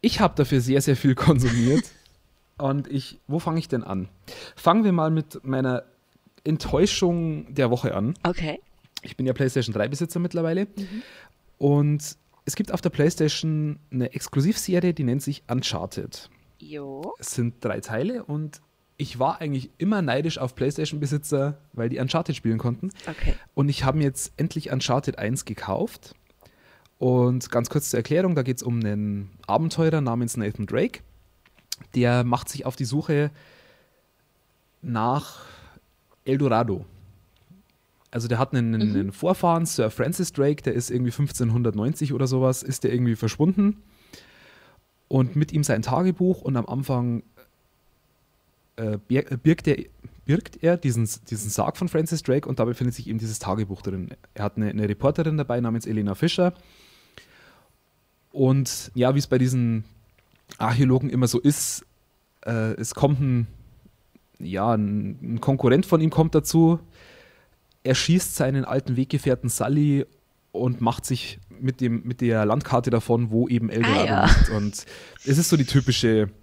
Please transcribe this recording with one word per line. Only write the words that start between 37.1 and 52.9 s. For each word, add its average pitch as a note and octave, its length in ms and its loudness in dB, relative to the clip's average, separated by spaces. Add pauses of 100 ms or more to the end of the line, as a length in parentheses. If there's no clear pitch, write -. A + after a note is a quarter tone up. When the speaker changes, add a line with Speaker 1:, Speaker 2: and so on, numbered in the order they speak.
Speaker 1:
Also A#2 160 -6
der A#2 100 0
hat C3 160 0
einen, A#2 220 2
einen, G#2+ 140 2
Speaker 2:
Mhm. G2+ 100 -2
Speaker 1:
einen G2 140 -2
Vorfahren, E3+ 520 0
Sir A2+ 260 0
Francis D#3+ 420 -2
Drake, C#3+ 300 2
der B2+ 100 -2
ist A#2+ 180 -2
irgendwie B2 200 0
fünfzehnhundertneunzig B2 1000 0
oder C3 160 0
sowas, C3 360 0
ist - 200 -6
der A#2 80 2
irgendwie B2 240 2
verschwunden. F#3 680 0 (1300)
Und C3 300 2
mit D3+ 160 0
ihm D3 100 2
sein A2+ 200 0
Tagebuch F3+ 580 0
und C3 160 -2
am A2+ 80 -2
Anfang, B2 580 -2 (1500)
äh, G#2+ 220 -4 (100)
bir-, B2+ 240 0
äh, C3 60 -4
birgt D#3+ 300 2
er, D3 100 2 (480)
birgt - 380 -2
er E3+ 140 4
diesen, A#2 300 0 (220)
diesen G#2+ 200 -6
Sarg - 280 -2
von F3+ 100 -2
Francis E3 360 -2
Drake C#3 240 0
und B2+ 120 -4
da A#2 60 2
befindet B2 300 -2